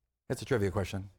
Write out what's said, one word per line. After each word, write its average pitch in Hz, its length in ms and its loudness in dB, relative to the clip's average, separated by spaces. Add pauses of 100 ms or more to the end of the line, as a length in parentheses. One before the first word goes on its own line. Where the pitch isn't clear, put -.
(280)
That's 131 140 -2
a - 20 -8
trivia 101 260 4
question. 98 480 -2